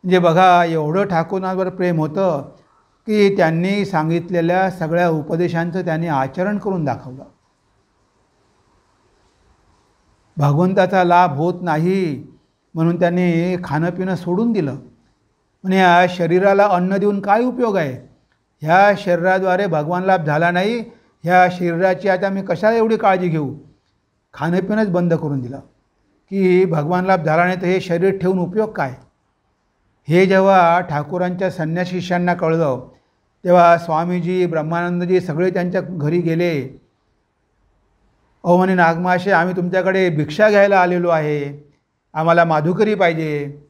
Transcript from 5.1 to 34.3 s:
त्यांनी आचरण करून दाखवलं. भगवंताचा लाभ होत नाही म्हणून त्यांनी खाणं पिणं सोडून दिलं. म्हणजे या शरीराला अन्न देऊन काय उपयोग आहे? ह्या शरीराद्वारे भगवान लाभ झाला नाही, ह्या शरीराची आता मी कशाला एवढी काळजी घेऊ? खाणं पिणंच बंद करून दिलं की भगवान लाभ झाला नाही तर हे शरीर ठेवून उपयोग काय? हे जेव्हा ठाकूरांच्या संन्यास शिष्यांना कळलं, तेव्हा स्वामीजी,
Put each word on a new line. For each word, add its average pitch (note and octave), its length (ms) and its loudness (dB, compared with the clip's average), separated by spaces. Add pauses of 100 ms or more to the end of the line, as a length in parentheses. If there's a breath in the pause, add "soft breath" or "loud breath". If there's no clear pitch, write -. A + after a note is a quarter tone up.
त्यांनी E3 220 -4
आचरण E3+ 500 -2
करून F#3 280 -4
दाखवलं. C3 380 -8 (3250)
भगवंताचा F#3 680 2
लाभ F3 340 4
होत F3 240 -2
नाही E3+ 680 -2 (460)
म्हणून E3+ 260 0
त्यांनी F3 640 0
खाणं D3+ 260 -4
पिणं F#3 260 -6
सोडून G#3 360 -2
दिलं. D3+ 240 -4 (880)
म्हणजे F#3+ 140 0
या F3+ 320 6
शरीराला F#3 560 2
अन्न F#3 320 0
देऊन G3+ 240 -2
काय G#3 220 2
उपयोग B3 340 -2
आहे? C3+ 320 -6 (520)
ह्या F#3 360 4
शरीराद्वारे F#3 680 0
भगवान E3 360 -4
लाभ F#3 220 0
झाला D#3+ 260 0
नाही, G#3+ 320 -2 (400 soft breath)
ह्या F3+ 280 4
शरीराची F3+ 580 -2
आता F#3 200 -2
मी G3 120 -4
कशाला G3+ 360 0
एवढी A3 200 0
काळजी F#3 300 0
घेऊ? D#3 280 -4 (800)
खाणं E3+ 260 -2
पिणंच G#3+ 300 -2
बंद F3 240 0
करून C#3+ 280 -4
दिलं A#2+ 180 -12 (720)
की F#3 360 4
भगवान E3+ 400 -2
लाभ F#3 180 2
झाला D#3+ 220 2
नाही F#3 160 -2
तर F#3 40 -6
हे F#3 160 0
शरीर F3+ 360 0
ठेवून F#3 220 -2
उपयोग G#3+ 320 -4
काय? C3+ 240 -6 (1120)
हे F3+ 180 4
जेव्हा F#3 540 4
ठाकूरांच्या F3+ 720 -4
संन्यास F3 360 -4
शिष्यांना F3+ 460 -2
कळलं, D#3+ 540 -2 (560 soft breath)
तेव्हा E3+ 340 6
स्वामीजी, F3 680 -2